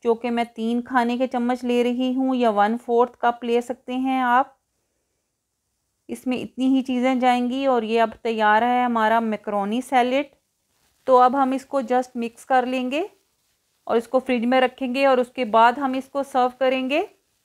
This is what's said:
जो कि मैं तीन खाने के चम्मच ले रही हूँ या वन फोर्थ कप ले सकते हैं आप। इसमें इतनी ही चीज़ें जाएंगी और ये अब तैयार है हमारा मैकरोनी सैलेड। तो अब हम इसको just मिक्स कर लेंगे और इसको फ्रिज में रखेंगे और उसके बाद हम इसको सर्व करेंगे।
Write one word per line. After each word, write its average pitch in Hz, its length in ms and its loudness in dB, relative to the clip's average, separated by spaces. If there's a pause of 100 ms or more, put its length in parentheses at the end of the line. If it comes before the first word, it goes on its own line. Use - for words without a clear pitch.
जो 233 120 2
कि 233 160 -4
मैं 233 180 -2
तीन 233 340 -4
खाने 240 360 0
के 262 80 0
चम्मच 247 380 -4
ले 240 180 0
रही 247 300 -2
हूँ 262 240 -2
या 240 160 2
वन 208 240 2
फोर्थ 240 360 0 (100)
कप 240 220 0
ले 240 180 0
सकते 247 320 -10
हैं 262 280 -2
आप। 254 340 0 (1500)
इसमें 240 280 -6
इतनी 247 300 -6
ही 262 160 2
चीज़ें 254 380 0
जाएंगी 247 460 0
और 240 180 0
ये 226 140 -2
अब 226 140 0 (120)
तैयार 220 400 2
है 247 200 0
हमारा 226 380 2
मैकरोनी 208 600 -4
सैलेड। 254 480 0 (760)
तो 262 120 6
अब 247 180 6
हम 262 180 0
इसको 269 300 -4
just 254 320 -2
मिक्स 233 280 -8
कर 254 220 0
लेंगे 262 420 -4 (800)
और - 100 0
इसको 240 240 0
फ्रिज 247 240 -2
में 254 160 4
रखेंगे 254 460 -2
और 262 140 4
उसके 247 260 -6
बाद 226 320 4
हम 262 180 -2
इसको 269 280 -6
सर्व 254 360 0
करेंगे। 262 420 0 (420)